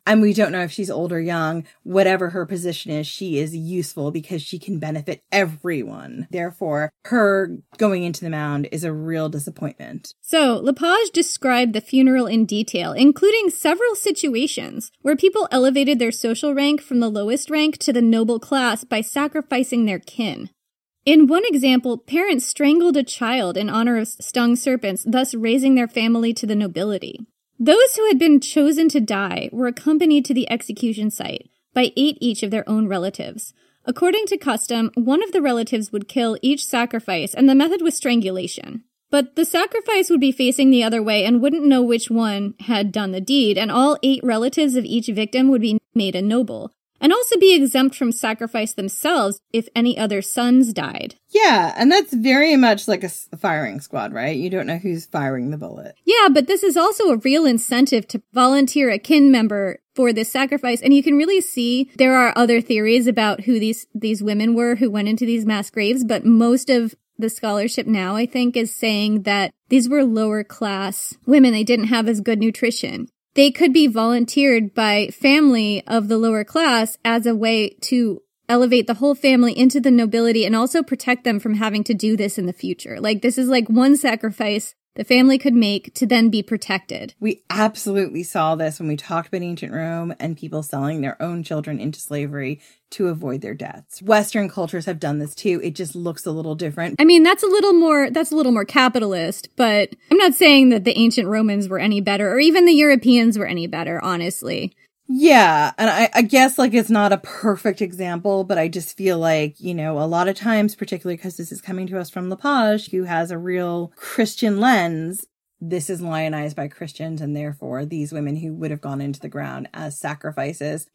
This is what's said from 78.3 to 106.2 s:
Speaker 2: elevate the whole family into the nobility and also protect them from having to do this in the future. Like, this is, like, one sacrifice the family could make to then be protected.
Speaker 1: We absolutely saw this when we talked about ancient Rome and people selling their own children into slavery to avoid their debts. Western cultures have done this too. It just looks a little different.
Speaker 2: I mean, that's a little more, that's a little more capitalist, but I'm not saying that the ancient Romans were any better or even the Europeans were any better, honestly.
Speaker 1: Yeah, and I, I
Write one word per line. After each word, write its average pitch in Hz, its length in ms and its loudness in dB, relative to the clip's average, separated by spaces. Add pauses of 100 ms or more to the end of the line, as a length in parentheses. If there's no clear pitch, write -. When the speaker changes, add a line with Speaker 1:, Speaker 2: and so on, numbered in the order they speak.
Speaker 2:
elevate 247 400 4
the 240 60 0
whole 269 200 2
family 254 420 4
into 262 240 4
the 254 120 4
nobility 233 520 2
and 214 120 0
also 254 260 0
protect 247 400 -4
them 226 160 0
from 214 160 -2
having 208 300 -2
to 233 100 -2
do 214 220 0
this 202 200 -4
in 185 100 -4
the 180 60 -4
future. - 460 -10
Like, 214 240 -2
this 247 160 0
is, 254 80 0
like, 247 220 2
one 254 280 6
sacrifice 220 800 -4 (240)
the 214 60 -6
family 254 340 6
could 262 160 2
make 208 400 0
to - 120 -2
then 226 220 4
be 214 140 0
protected. - 800 -8
Speaker 1:
We - 280 -4
absolutely 196 760 -2
saw 160 320 -2
this 156 240 -4
when 165 80 -6
we 151 80 -4
talked 165 320 -8
about 180 140 -6
ancient 175 300 -10
Rome 165 460 -8
and 160 180 -8
people 156 280 -8
selling 147 360 -6
their 139 220 -8
own 170 220 -8
children 151 340 -8
into 143 220 -8
slavery 143 600 -8 (300)
to 196 160 -4
avoid 160 340 -6
their - 140 -12
debts. - 480 -16
Western 208 460 0
cultures 170 380 -8
have 170 120 -8
done 147 220 -4
this 147 160 -10
too. 180 260 -2
It 170 140 -8
just 170 180 -10
looks 170 320 -8
a 170 60 -6
little 160 240 -8
different. 165 420 -8
Speaker 2:
I 285 60 4
mean, 339 180 10
that's 370 220 4
a 415 40 0
little 403 260 4
more, 311 360 4
that's 320 220 -4
a 302 40 -2
little 277 140 2
more 214 140 2
capitalist, 208 920 -2
but 208 360 2 (200)
I'm 339 80 6
not 370 160 4
saying 277 360 8
that 220 120 2
the 226 160 0
ancient 226 300 2
Romans 208 400 0
were 185 100 -4
any 202 220 0
better 202 320 -2
or 247 80 2
even 330 240 6
the 349 80 8
Europeans 240 640 6
were 202 80 -4
any 170 220 -6
better, 165 340 -6
honestly. 175 720 -6 (360)
Speaker 1:
Yeah, 226 680 6
and 220 100 2
I, 208 240 2
I - 80 2